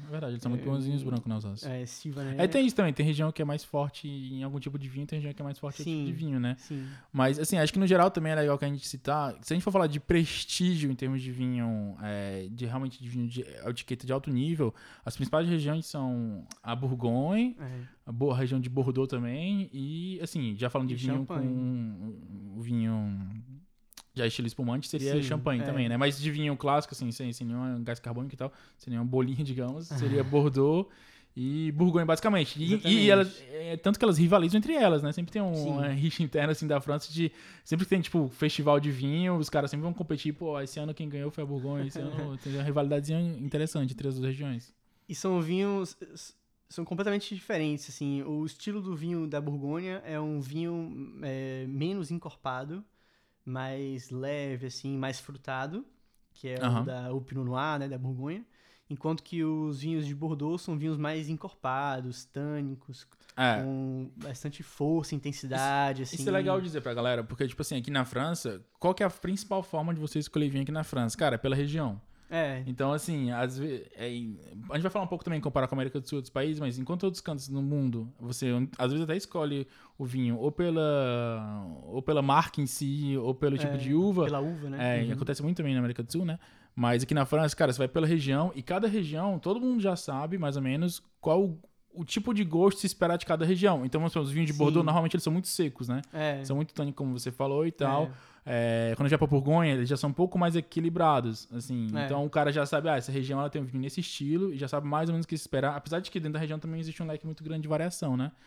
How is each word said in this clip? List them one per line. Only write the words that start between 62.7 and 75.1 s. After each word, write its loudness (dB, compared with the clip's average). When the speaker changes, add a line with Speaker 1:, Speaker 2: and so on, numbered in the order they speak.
Speaker 1:
É. 2
Speaker 2:
com -4
bastante -10
força, -2
intensidade, 0
Speaker 1:
Isso, -8
Speaker 2:
assim. -4
Speaker 1:
isso -2
é 2
legal 2
dizer -4
pra -4
galera, 2
porque, -2
tipo -6
assim, -4
aqui -4
na 2
França, -2
qual 4
que 0
é 4
a 2
principal -4
forma -2
de -2
você -4
escolher 0
vinho 0
aqui -4
na -4
França? -2
Cara, 4
é 0
pela 0
região. -2
Speaker 2:
É. -2
Speaker 1:
Então, 0
assim, -2
às -2
ve-, -4
é, -8
a -4
gente 0
vai 2
falar 0
um -2
pouco -6